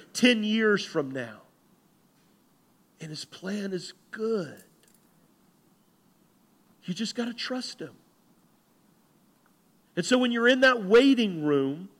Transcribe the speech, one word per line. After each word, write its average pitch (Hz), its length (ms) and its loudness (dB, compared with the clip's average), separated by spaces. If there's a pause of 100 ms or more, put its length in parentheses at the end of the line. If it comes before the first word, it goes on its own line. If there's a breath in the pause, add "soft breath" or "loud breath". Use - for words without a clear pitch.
(120 loud breath)
ten 233 320 2
years 214 400 0
from 143 260 -4
now. 120 300 -12 (1600)
And 160 100 -14
his 151 140 -12
plan 196 480 -8
is 180 220 -8 (160)
good. 214 520 -6 (2250)
You 185 100 -8
just 220 200 -8
gotta 233 200 -6
trust - 460 -10
him. 143 140 -14 (2000)
And 175 80 -2
so 254 140 2
when 247 140 2
you're 233 160 2
in 254 120 4
that 254 240 4
waiting 220 600 4
room, 147 440 0 (120)